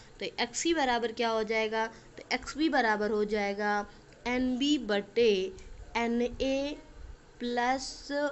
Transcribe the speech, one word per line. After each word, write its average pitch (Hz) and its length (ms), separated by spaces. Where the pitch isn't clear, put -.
तो 202 60
X 240 240
ही 339 100
बराबर 240 380
क्या 233 160
हो 220 160
जाएगा, 220 400
तो - 380
X 254 240
भी 311 140
बराबर 214 400
हो 214 160
जाएगा 208 600
एन 254 300
बी 285 220
बटे 208 520
एन 233 240
ए 269 540
plus 240 720